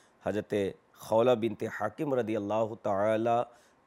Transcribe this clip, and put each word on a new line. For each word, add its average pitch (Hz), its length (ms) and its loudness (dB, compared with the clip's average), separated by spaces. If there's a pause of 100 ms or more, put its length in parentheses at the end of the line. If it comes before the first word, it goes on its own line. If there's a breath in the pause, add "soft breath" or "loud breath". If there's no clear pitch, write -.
(240 soft breath)
হযরতে 98 480 -2 (280)
খওলা 117 340 4
বিনতে 110 340 -2
হাকিম 131 480 -4
রাদিয়াল্লাহু 107 580 -2
তাআলা 110 720 0 (380 soft breath)